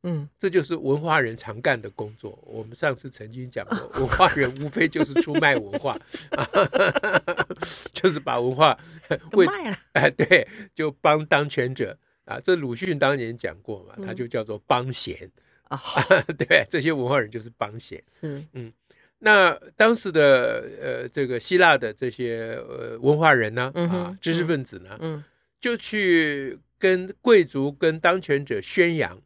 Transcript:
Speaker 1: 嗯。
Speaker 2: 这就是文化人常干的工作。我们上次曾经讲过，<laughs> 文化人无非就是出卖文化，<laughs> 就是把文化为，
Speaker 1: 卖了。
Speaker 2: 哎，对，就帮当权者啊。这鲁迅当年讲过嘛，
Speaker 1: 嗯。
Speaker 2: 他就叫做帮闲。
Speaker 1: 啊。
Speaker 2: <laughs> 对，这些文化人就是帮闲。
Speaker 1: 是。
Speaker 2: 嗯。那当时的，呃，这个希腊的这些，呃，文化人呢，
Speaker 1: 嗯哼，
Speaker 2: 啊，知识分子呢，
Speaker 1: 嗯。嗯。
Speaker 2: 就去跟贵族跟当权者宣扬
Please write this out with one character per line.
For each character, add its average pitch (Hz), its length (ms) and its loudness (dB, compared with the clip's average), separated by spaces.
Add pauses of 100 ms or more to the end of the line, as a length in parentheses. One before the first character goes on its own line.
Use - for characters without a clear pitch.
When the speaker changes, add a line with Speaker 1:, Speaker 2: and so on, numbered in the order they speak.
Speaker 1:
嗯。 156 240 -4 (100)
Speaker 2:
这 196 100 -2
就 175 140 4
是 160 140 -4
文 160 240 -2
化 156 200 2
人 117 160 -4
常 113 240 -14
干 127 200 0
的 104 100 -12
工 107 240 -12
作。 101 320 -16
我 113 160 -14
们 113 140 -16
上 143 180 -2
次 127 160 -14
曾 107 220 -18
经 127 180 -12
讲 110 160 -10
过， - 280 -8
<laughs> - 60 -4
文 131 60 0
化 175 280 4
人 135 140 2 (140)
无 151 60 -8
非 165 180 0
就 156 180 -2
是 147 160 -2
出 147 160 -4
卖 143 200 4
文 202 240 -6
化， 123 180 -4 (920)
<laughs> - 1000 -4
就 - 160 0
是 151 120 0
把 120 180 -2
文 123 160 -2
化 143 240 4 (540)
为， 190 140 6
Speaker 1:
卖 349 240 -4
了。 185 60 -6 (180)
Speaker 2:
哎， 147 160 4
对， 165 360 4 (280)
就 151 260 -4
帮 156 260 4
当 147 220 2
权 123 260 -2
者 101 240 -6 (260)
啊。 117 140 -10
这 185 160 2
鲁 131 220 -4
迅 175 200 -4
当 139 200 2
年 120 200 -6
讲 82 240 -8
过 101 220 -12
嘛， 95 140 -20
Speaker 1:
嗯。 190 100 -12
Speaker 2:
他 95 80 -8
就 120 140 -8
叫 117 160 -4
做 107 200 -10
帮 127 280 0
闲。 - 360 -10 (360)
Speaker 1:
啊。 139 160 -10 (260)
Speaker 2:
<laughs> 175 320 2
对， 151 320 2
这 160 100 -2
些 160 120 0
文 127 160 -2
化 139 100 2
人 107 100 -2
就 110 120 -12
是 117 160 -18
帮 110 240 -8
闲。 - 200 -16 (200)
Speaker 1:
是。 147 320 -10
Speaker 2:
嗯。 117 200 -16 (460)
那 208 320 6 (260)
当 226 200 6
时 - 160 -8
的， 123 580 4 (100)
呃， 127 280 -8
这 139 180 -4
个 120 140 -4
希 180 180 0
腊 165 180 8
的 117 160 -4
这 127 160 -6
些， 117 600 -6
呃， 120 320 -10
文 147 180 4
化 156 160 6
人 110 200 2
呢， 127 200 -2
Speaker 1:
嗯 170 140 -2
哼， 180 160 -2
Speaker 2:
啊， 185 160 -12
知 165 120 -2
识 165 120 0
分 156 180 -2
子 104 160 -14
呢， 90 120 -20 (100)
Speaker 1:
嗯。 160 160 -8
嗯。 147 80 -16 (360)
Speaker 2:
就 240 160 -2
去 160 800 0 (220)
跟 185 420 0
贵 214 240 6
族 139 280 -2
跟 160 260 0
当 175 240 2
权 143 220 -2
者 110 160 -4
宣 170 340 0
扬 101 320 -4